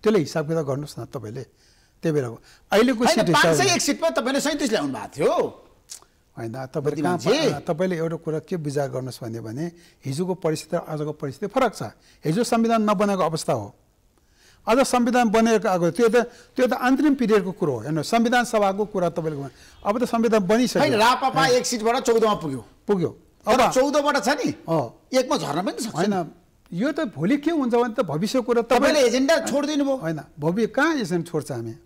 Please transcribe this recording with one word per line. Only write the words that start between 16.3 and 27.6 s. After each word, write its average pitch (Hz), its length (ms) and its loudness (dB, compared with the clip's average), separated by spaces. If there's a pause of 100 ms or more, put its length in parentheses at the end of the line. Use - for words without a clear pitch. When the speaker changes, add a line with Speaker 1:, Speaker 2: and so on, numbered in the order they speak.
Speaker 1:
त्यो 254 120 2
त 226 60 2
अन्तरिम 269 420 2
पिरियडको 202 360 2
कुरो 147 220 -2
हो। 117 60 -4
हेर्नु, 147 240 -4
संविधान 233 400 2
सभाको 202 420 0
कुरा 180 240 -2
तपाईँले 160 280 -6
गर्नु। 139 120 -10 (360)
अब 220 180 0
त - 0 -
संविधान 226 360 2
बनिसक्यो। 208 420 2
Speaker 2:
होइन, - 120 2
राप्रपा 254 480 2
Speaker 1:
होइन। 254 140 4
Speaker 2:
एक 247 100 2
सिटबाट 233 320 0
चौधमा 226 360 2
पुग्यो। 135 320 -6 (220)
Speaker 1:
पुग्यो। 180 220 0 (380)
Speaker 2:
तर 240 120 4
Speaker 1:
अब 208 120 4
Speaker 2:
चौधबाट 277 520 0
छ 240 60 0
नि, 294 220 0 (180)
Speaker 1:
अँ। 147 440 -4
Speaker 2:
एकमा 254 240 2
झर्न 151 240 -4
पनि 302 220 -4
सक्छ 220 120 -8
Speaker 1:
होइन, 190 180 0
Speaker 2:
नि। 180 120 -2 (480)
Speaker 1:
यो 233 180 -2
त 339 80 -6
भोलि 214 380 -2
के 294 140 -2
हुन्छ 269 220 0